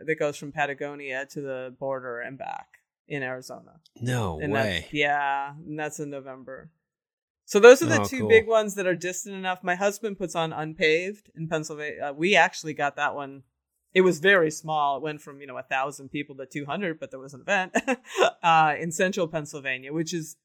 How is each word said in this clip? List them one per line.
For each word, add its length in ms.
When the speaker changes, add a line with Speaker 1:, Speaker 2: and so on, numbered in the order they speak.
Speaker 1:
that 120
goes 180
from 140
Patagonia 800
to 100
the 380
border 400
and 180
back 300
in 160
Arizona. 560
Speaker 2:
No 420
Speaker 1:
And 100
Speaker 2:
way. 280
Speaker 1:
that's, 120
yeah, 600
and 240
that's 220
in 100
November. 600
So 160
those 220
are 40
the 140
Speaker 2:
Oh, 40
Speaker 1:
two 160
Speaker 2:
cool. 80
Speaker 1:
big 200
ones 260
that 140
are 80
distant 400
enough. 260
My 140
husband 420
puts 160
on 180
Unpaved 840
in 120
Pennsylvania. 640
Uh, 20
we 220
actually 400
got 220
that 180
one. 300
It 60
was 200
very 300
small. 460
It 60
went 180
from, 200
you 60
know, 120
a 40
thousand 460
people 280
to 100
two 180
hundred, 340
but 140
there 80
was 140
an 80
event, 340
<laughs> 320
uh, 380
in 100
central 380
Pennsylvania, 640
which 220
is 300